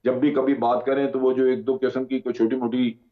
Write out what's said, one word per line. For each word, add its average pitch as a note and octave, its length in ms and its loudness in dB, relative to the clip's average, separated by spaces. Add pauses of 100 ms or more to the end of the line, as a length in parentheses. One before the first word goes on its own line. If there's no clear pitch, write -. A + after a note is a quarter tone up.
जब B2 140 0
भी C#3+ 120 2
कभी C3+ 220 0
बात A#2+ 320 0
करें, C3+ 260 0
तो C3+ 80 -4
वो C3 140 2
जो C3 140 2
एक A#2 180 0
दो C3 120 0
किस्म C3 280 -2
की C3 140 -4
कोई A#2 140 -6
छोटी A2+ 220 2
मोटी B2 440 -2 (120)